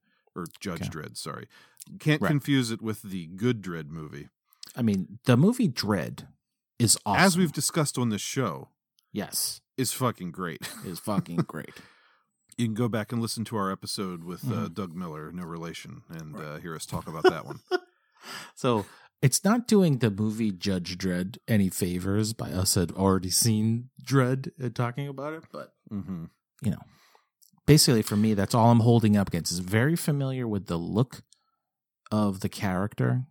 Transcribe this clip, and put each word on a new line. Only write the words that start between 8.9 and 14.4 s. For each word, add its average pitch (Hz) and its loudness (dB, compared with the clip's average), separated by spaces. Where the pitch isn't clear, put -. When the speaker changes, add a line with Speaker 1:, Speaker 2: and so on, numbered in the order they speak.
Speaker 2:
Yes. - -6
Speaker 1:
is 127 -2
fucking 104 -2
great. 87 -8
<laughs> - -14
Speaker 2:
Is 87 -10
fucking 92 -2
great. - -6
Speaker 1:
You 117 0
can 110 -4
go 120 0
back 107 -4
and 120 -2
listen 113 -4
to 117 -6
our 98 -2
episode 92 -8
with, 87 -10